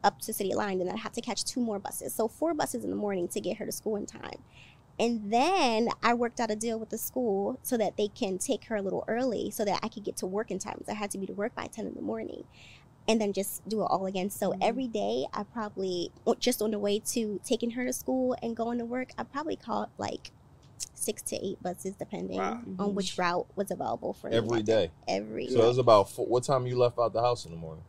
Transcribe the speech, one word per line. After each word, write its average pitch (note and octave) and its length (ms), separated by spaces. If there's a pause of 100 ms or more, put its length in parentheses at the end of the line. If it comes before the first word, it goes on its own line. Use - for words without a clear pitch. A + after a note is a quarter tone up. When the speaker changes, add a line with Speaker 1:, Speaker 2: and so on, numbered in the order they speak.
Speaker 1:
up G3+ 180
to A3 120
City F#3+ 220
Line, G3 260
and F3+ 80
I'd A3 100
have A3 140
to A#3+ 80
catch - 220
two - 160
more A3 180
buses. - 360
So A3+ 140
four E4 280
buses A#3+ 280
in F3 60
the F#3+ 60
morning G3 340
to G#3+ 120
get G#3+ 160
her G3+ 80
to - 60
school G#3+ 260
in G#3 100
time. - 320 (580)
And A3 340
then A#3+ 580 (120)
I A#3+ 120
worked A#3+ 260
out A3+ 100
a G#3+ 60
deal A3+ 240
with A3 100
the A3 80
school A3 640
so B3 160
that G3 200
they G#3 100
can F#3+ 320
take - 260
her A3 120
a G3 40
little F#3 260
early A#3 440
so A3 140
that F#3+ 180
I A3 60
could G3+ 160
get - 120
to - 80
work G3 240
in F#3+ 80
time. G3 280
So - 80
I - 20
had G#3 160
to G3+ 60
be F#3+ 100
to F#3 60
work G3 200
by - 140
ten G#3 180
in - 80
the - 80
morning A3+ 440 (600)
and A3+ 140
then G3+ 120
just - 340
do G#3 140
it - 40
all F#3+ 220
again. F#3+ 220
So G3 220
Speaker 2:
Mm-hmm. F#3+ 120
Speaker 1:
every A#3+ 240
day A3 460
I G#3 100
probably, F#3+ 680 (140)
o-, A#3+ 100
just - 260
on G#3+ 100
the G#3 80
way G3+ 280
to G#3+ 360
taking A#3+ 280
her B3 140
to B3+ 80
school B3+ 480
and A#3 140
going A#3 240
to A#3 60
work, B3+ 320
I - 60
probably D4 340
caught, G#3+ 420
like, - 320 (640)
six - 280
to - 120 (100)
eight - 160
buses F#3 340
depending F#3 440
Speaker 3:
Wow. F#3+ 140
Speaker 1:
on A#3+ 120
Speaker 2:
Mm-hmm. F#3+ 300
Speaker 1:
which F#3 220
route F3 280 (100)
was G3+ 140
available A#2 440
for - 160
me A2+ 80
Speaker 4:
Every A2+ 220
Speaker 1:
that G#2+ 60
day. G#2+ 220
Speaker 4:
day? - 40 (160)
Speaker 1:
Every G#2+ 420
Speaker 4:
So B2+ 120
Speaker 1:
day. A#2 80
Speaker 4:
it's B2 80
about A2+ 320
fo-, - 140
what B2 220
time C3 220
you B2 120
left A#2+ 180
out A#2 160
the A2+ 80
house A#2+ 240
in E2 60
the E2 60
morning? E2 320